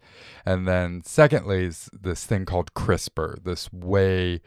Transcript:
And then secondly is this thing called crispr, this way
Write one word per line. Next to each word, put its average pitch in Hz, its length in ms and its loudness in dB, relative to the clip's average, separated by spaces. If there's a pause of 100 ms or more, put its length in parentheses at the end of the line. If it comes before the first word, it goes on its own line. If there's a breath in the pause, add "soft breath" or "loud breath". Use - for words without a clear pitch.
(440 loud breath)
And 92 240 0
then 90 380 0
secondly 98 600 4
is 85 280 -8
this 92 320 -6
thing 95 200 -2
called 90 280 -2
crispr, - 680 -2
this 90 280 -6
way 92 760 0